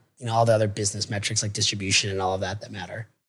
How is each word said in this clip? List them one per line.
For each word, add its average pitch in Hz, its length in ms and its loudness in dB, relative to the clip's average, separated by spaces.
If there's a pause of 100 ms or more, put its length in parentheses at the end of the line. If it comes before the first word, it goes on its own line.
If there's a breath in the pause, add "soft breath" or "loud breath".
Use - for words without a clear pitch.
(180)
you 123 100 -10
know, 113 60 -2
all 117 120 6
the 113 80 8
other 107 160 4
business 101 400 -2
metrics 107 340 -2
like 104 80 -2
distribution 98 580 0
and 98 120 -2
all 95 120 2
of 98 80 -2
that 98 200 -4
that - 100 -14
matter. 104 360 -10 (220)